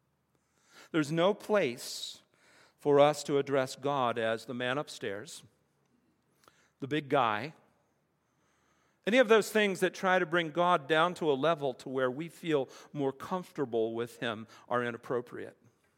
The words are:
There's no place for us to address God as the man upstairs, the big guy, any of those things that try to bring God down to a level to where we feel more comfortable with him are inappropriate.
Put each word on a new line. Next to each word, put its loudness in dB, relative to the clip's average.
There's 0
no 2
place -4
for 4
us 4
to 0
address -2
God -2
as -2
the -10
man -4
upstairs, -10
the -10
big -4
guy, 0
any 4
of 6
those 6
things 2
that 2
try 2
to 0
bring 0
God 2
down 4
to 0
a 2
level 0
to -16
where 0
we -8
feel -2
more -2
comfortable -4
with -6
him -6
are 0
inappropriate. -8